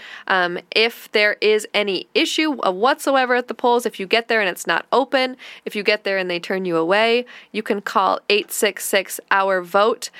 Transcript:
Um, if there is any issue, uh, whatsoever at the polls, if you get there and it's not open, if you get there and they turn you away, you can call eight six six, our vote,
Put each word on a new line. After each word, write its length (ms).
Um, 300
if 400
there 280
is 320
any 420
issue, 520
uh, 40
whatsoever 640
at 140
the 60
polls, 320
if 120
you 80
get 220
there 140
and 80
it's 160
not 260
open, 460
if 100
you 80
get 220
there 140
and 120
they 80
turn 280
you 100
away, 480
you 100
can 180
call 480
eight 240
six 320
six, 340
our 320
vote, 580